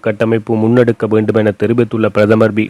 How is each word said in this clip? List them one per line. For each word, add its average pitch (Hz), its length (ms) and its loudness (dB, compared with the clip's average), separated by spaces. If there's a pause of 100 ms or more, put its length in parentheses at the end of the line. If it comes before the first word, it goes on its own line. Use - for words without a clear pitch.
கட்டமைப்பு 110 560 -2
முன்னெடுக்க 117 500 0
வேண்டும் 107 280 0
என 104 200 -2
தெரிவித்துள்ள 113 460 -2 (100)
பிரதமர் 107 400 2
வி 107 100 -2